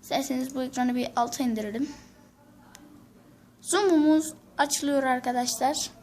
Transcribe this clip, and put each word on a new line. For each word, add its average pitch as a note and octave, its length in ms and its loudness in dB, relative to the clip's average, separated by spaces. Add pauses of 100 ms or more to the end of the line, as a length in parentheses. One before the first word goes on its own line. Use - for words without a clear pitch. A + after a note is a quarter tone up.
İsterseniz C4 520 -4
bu C4 80 -4
ekranı B3 320 -2
bir B3 220 -2
alta A#3+ 280 -2
indirelim. A3+ 440 -2 (1700)
Zoom'umuz D#4+ 720 4 (260)
açılıyor C#4+ 440 0
arkadaşlar. B3+ 880 -2 (120)